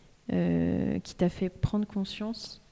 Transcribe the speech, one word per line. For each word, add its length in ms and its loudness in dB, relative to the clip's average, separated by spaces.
euh, 680 2
qui 160 -10
t'a 140 4
fait 200 -2
prendre 380 0
conscience 720 -6